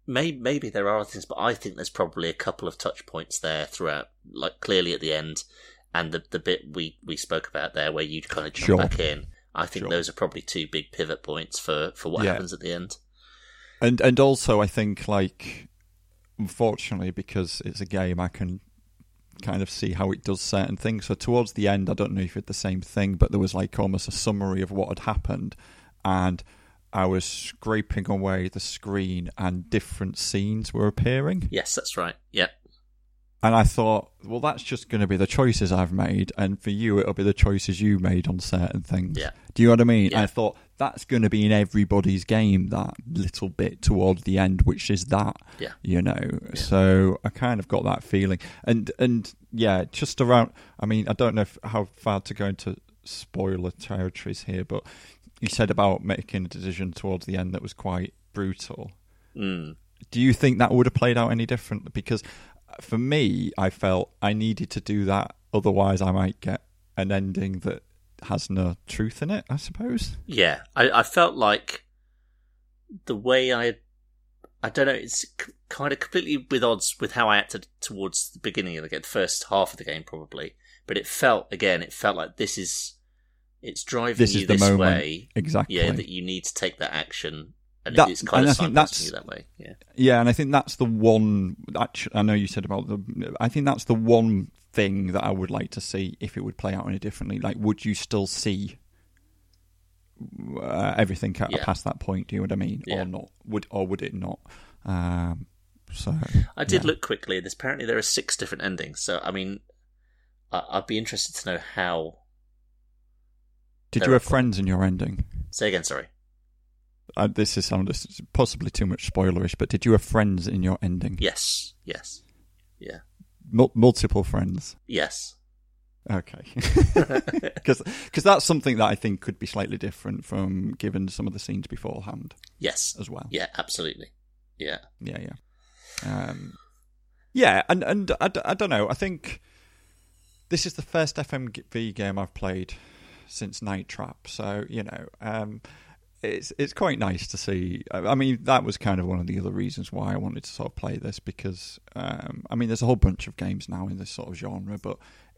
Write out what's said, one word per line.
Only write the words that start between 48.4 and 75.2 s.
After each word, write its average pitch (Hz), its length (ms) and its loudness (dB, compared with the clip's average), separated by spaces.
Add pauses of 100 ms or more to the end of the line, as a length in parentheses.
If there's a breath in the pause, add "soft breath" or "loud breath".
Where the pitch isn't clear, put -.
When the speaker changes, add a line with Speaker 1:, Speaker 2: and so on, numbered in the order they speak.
Speaker 2:
And, 117 340 2
and, 120 340 2 (200)
yeah, 104 380 4
just - 300 -4
around, 120 320 6 (260 loud breath)
I - 60 -4
mean, 110 240 2
I 110 60 2
don't 120 200 2
know 107 80 4
if, - 220 -4
how 107 200 -2 (120)
far 101 240 -2
to - 140 -10
go 104 100 -4
into 98 320 -4 (280)
spoiler 92 680 -4
territories 95 720 -6
here, 92 220 -6
but - 180 -8 (560 loud breath)
you 113 80 -4
said 107 220 2
about 95 340 2
making 98 400 -4
a 87 40 -6
decision 92 440 -6
towards 92 320 -6
the 95 140 -4
end 92 160 -4
that 92 80 -6
was 95 100 -12
quite 90 400 -6 (220)
brutal. 98 580 -6 (420)
Speaker 1:
Mm. 87 420 -6 (340)
Speaker 2:
Do 117 100 -4
you 127 140 8
think 127 240 4
that 120 140 6
would 123 140 8
have 123 80 0
played 123 240 4
out 117 120 2
any 113 160 0
different? - 460 -6
Because 110 300 -2 (580 loud breath)
for - 180 -4
me, 120 600 2
I 95 120 2
felt 92 400 0 (120)
I 104 100 2
needed 107 380 -2
to - 100 -6
do 101 260 0
that, 98 280 0 (180)
otherwise 98 500 4
I 95 100 2
might 95 280 0
get - 220 -4 (340)
an 98 160 0
ending 95 480 -2
that 90 220 -4 (420)
has - 260 -4
no 90 260 0 (100)
truth - 360 -4
in 135 80 -4
it, - 180 -4
I 135 80 -2
suppose. 226 600 -4 (100)
Speaker 1:
Yeah, 160 340 2 (160)
I, 175 140 6
I - 120 4
felt 175 340 2
like 107 480 0 (1200)
the 117 100 -2
way 127 380 2
I, 117 220 0 (840)
I 117 60 -2
don't 135 180 2
know, 139 60 2
it's - 300 -4